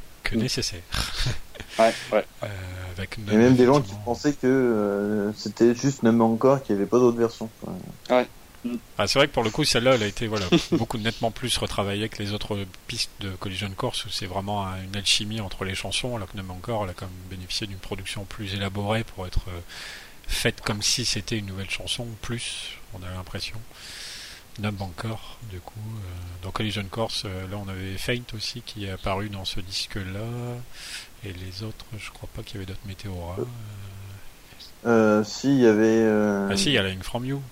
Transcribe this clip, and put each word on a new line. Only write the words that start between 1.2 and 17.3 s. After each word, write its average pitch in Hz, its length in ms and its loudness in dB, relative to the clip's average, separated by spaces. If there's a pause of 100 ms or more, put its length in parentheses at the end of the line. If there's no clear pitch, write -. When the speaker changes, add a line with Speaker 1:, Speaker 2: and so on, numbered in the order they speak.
Speaker 2:
Ouais, 113 140 8 (200)
ouais. 107 120 4 (180)
Speaker 1:
Euh, 117 40 -4 (500)
avec 92 220 -6
Speaker 3:
Il 110 80 -8
y 104 40 -2
a - 20 0
Speaker 1:
Numb, 107 100 10
Speaker 3:
même 127 140 10
des 123 100 10
gens 127 80 10
qui 147 60 10
Speaker 1:
effectivement. 104 240 -6
Speaker 3:
pensaient 120 280 0
que, 139 140 0
euh, 107 880 4
c'était 113 400 4
juste 135 280 0
Numb 117 200 6
encore, 131 400 6
qu'il 107 120 0
n'y 98 60 2
avait 101 80 0
pas 123 100 6
d'autre 120 200 6
version, 113 320 0 (100)
quoi. - 140 -8 (360)
Speaker 2:
Ouais. 123 160 6 (380)
Mm. 120 120 -4 (200)
Speaker 1:
Ah, 101 100 2
c'est 139 120 2
vrai 147 100 8
que - 40 -10
pour 123 100 2
le 110 80 2
coup, 151 140 2
celle-là, 131 320 6
elle 110 60 4
a 104 40 2
été, 104 200 -2
voilà, 107 220 0
Speaker 2:
<laughs> 165 240 2
Speaker 1:
beaucoup 120 240 2
nettement 113 340 0
plus 120 280 -2
retravaillée 104 500 -2
que - 140 -8
les 101 100 -4
autres 104 240 -2 (300)
pistes - 240 -4 (100)
de 98 100 -6
Collision 95 460 -6
Course, - 300 -2
où - 40 -10
c'est - 160 -4
vraiment 98 400 -2
un, 95 180 -6
une 95 120 -6
alchimie 107 460 0
entre 98 220 -6
les 95 100 -2
chansons, 110 420 -4
alors 98 140 -6
que - 80 -12
Numb 95 120 -8
Encore, 104 340 -4
elle 92 60 -4
a 87 40 -8
quand - 120 -10
même 90 240 -12